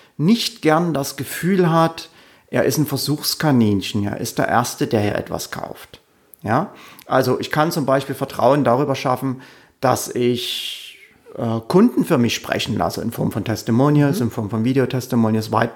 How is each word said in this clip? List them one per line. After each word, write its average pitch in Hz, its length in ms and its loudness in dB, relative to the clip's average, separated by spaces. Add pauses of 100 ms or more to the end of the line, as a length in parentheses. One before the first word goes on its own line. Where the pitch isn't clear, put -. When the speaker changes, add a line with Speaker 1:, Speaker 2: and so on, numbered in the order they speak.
(160)
Speaker 1:
nicht 214 460 0
gern 160 320 2
das 139 240 -4
Gefühl 180 540 0
hat, 165 360 2 (440)
er 123 140 2
ist 131 120 0
ein 151 80 2
Versuchskaninchen, 120 1200 0
er 101 160 -6
ist - 160 -8
der - 100 0
Erste, 120 400 0
der 117 140 2
hier 104 140 0
etwas - 360 -6
kauft. - 480 -12 (440)
Ja? 131 280 0 (360)
Also 135 320 2
ich - 120 -6
kann 156 200 0
zum 156 160 -2
Beispiel 135 280 0
Vertrauen 135 480 2
darüber 131 320 2
schaffen, 131 460 -4 (400)
dass 123 320 0
ich, - 840 -4 (360)
äh, 113 320 -2
Kunden 240 380 4
für 160 140 2
mich 117 160 2
sprechen - 420 -4
lasse, 85 240 -2
in 120 100 -4
Form - 200 -4
von 107 120 -4
Testimonials, 143 760 2
Speaker 2:
Mhm. 123 80 0
Speaker 1:
in 110 40 -4
Form 107 200 -6
von 110 120 -2
Videotestimonials, 120 880 0
White 117 240 2